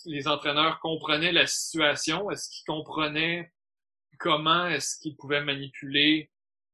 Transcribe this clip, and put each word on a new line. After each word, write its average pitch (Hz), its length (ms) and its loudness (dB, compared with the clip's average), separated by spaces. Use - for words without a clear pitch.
les 147 220 -6
entraîneurs 151 520 0
comprenaient 160 520 0
la 147 160 6
situation ? 160 800 0
Est-ce 147 200 -6
qu'ils - 180 -18
comprenaient 156 840 -4
comment 165 480 2
est-ce 147 320 -4
qu'ils 156 160 -8
pouvaient 143 280 -2
manipuler 143 880 2